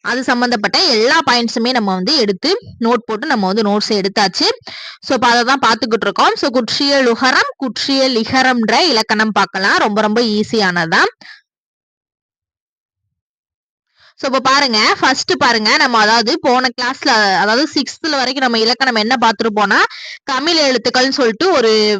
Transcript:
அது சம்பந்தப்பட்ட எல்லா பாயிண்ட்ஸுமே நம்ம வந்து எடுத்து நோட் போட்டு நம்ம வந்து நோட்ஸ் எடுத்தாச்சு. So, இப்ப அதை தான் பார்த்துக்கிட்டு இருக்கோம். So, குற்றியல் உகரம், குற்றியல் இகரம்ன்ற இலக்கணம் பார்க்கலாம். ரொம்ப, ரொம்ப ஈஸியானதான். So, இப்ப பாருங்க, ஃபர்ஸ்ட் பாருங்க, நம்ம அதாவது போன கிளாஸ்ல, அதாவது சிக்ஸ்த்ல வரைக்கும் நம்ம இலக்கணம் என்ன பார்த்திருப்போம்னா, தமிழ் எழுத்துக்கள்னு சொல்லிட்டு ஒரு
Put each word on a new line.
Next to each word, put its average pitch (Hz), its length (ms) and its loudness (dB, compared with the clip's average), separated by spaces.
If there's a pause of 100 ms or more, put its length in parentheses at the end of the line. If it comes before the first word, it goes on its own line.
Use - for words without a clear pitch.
(100)
அது 247 180 -4
சம்பந்தப்பட்ட 240 560 0
எல்லா 262 340 2 (120)
பாயிண்ட்ஸுமே 240 440 0
நம்ம 202 200 0
வந்து 196 280 -2
எடுத்து 262 380 -2 (240)
நோட் 233 240 0
போட்டு 214 240 -6
நம்ம 196 180 0
வந்து 220 180 0
நோட்ஸ் 202 300 -2
எடுத்தாச்சு. 196 480 -2 (600)
So, - 100 -8
இப்ப 240 160 2
அதை 240 180 2
தான் 277 160 0
பார்த்துக்கிட்டு 226 400 0
இருக்கோம். 254 280 2
So, 302 220 -2
குற்றியல் 269 560 0
உகரம், 294 400 0 (100)
குற்றியல் 269 600 -2
இகரம்ன்ற 254 580 2 (120)
இலக்கணம் 220 460 0
பார்க்கலாம். 196 380 0
ரொம்ப, 220 240 0
ரொம்ப 214 200 0
ஈஸியானதான். 208 920 0 (3000)
So, 285 120 -6
இப்ப 254 200 -2
பாருங்க, 277 480 2
ஃபர்ஸ்ட் 285 380 0
பாருங்க, 233 380 2
நம்ம 254 220 2
அதாவது 226 420 2
போன 254 280 2 (140)
கிளாஸ்ல, 262 280 -4 (340)
அதாவது 233 220 0 (120)
சிக்ஸ்த்ல 294 440 -6
வரைக்கும் 262 240 -2
நம்ம 233 120 0
இலக்கணம் 233 480 0
என்ன 254 100 0 (100)
பார்த்திருப்போம்னா, 220 560 2 (420)
தமிழ் 294 340 -2 (100)
எழுத்துக்கள்னு 254 520 0
சொல்லிட்டு 247 380 0
ஒரு 226 160 2 (240)